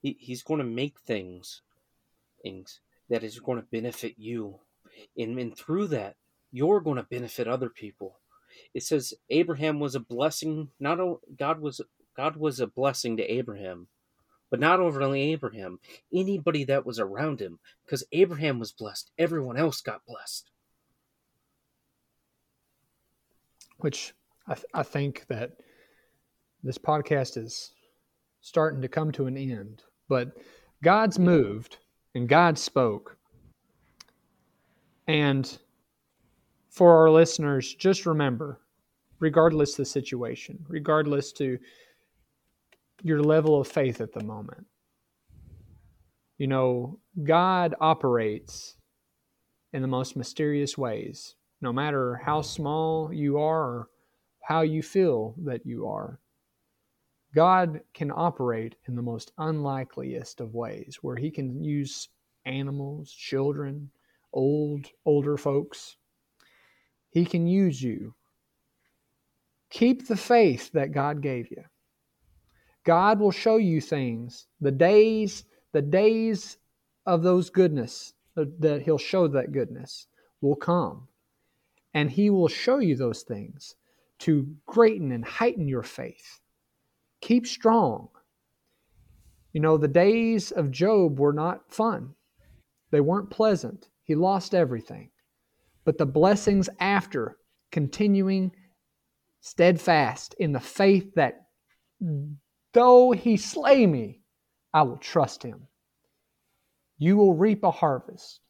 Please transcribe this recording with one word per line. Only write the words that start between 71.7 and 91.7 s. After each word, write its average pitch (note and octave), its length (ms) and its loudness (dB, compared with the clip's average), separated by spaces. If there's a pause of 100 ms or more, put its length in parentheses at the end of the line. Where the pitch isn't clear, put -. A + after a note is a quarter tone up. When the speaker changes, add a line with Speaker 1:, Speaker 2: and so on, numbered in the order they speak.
Speaker 2:
God G3 360 4
will G#3 100 4
show A3 280 2
you F3 220 2
things. A#2+ 680 -6 (120)
The C#3 120 0
days, G#3 720 4 (280)
the D#3+ 100 2
days G#3+ 720 2 (500)
of E3+ 160 2
those F3+ 260 4
goodness, D3+ 640 0 (200)
that, D#3+ 260 -4
that D3 220 2
he'll D#3 160 2
show F3 300 2
that C#3 240 -2
goodness, C3 560 -8 (320)
will C#3+ 160 2
come. C#3+ 500 -2 (880)
And D3 160 0
he G3+ 200 2
will F#3 180 4
show B3+ 300 0
you E3+ 180 2
those A#2+ 260 -4
things - 540 -14 (440)
to D3 340 0 (120)
greaten G#3+ 460 4
and A#2 120 -6
heighten A3+ 440 -2
your B2+ 140 -2
faith. - 580 -16 (800)
Keep A#3+ 260 2
strong. A3 600 2 (1400)
You D#3 80 -2
know, D#3 160 4
the D3 120 2
days G#3 600 4
of D3 200 0
Job E3+ 480 2
were C#3+ 140 4
not D#3 380 -4